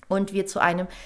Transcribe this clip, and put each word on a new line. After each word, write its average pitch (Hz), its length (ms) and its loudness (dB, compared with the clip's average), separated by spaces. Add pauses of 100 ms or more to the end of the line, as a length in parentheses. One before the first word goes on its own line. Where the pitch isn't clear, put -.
(100)
Und 196 240 0
wir 196 120 0
zu - 140 -4
einem 180 280 2 (180)